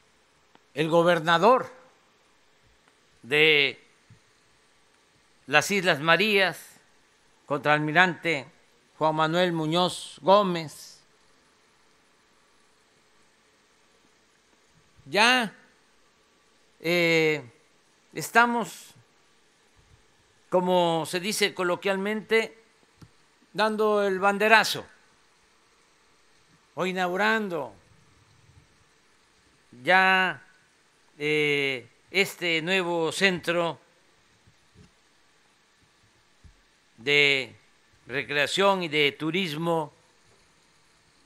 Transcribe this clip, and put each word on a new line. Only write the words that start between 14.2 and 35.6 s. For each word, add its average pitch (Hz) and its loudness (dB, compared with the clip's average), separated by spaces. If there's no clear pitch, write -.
Ya, 220 0
eh, 160 0
estamos, 233 -2
como 180 2
se 185 -6
dice 196 -2
coloquialmente, 196 -2
dando 214 0
el 196 -2
banderazo 202 2
o 165 -4
inaugurando 185 -2
ya, 185 2
eh, 143 -2
este 170 -2
nuevo 170 -2
centro 170 -2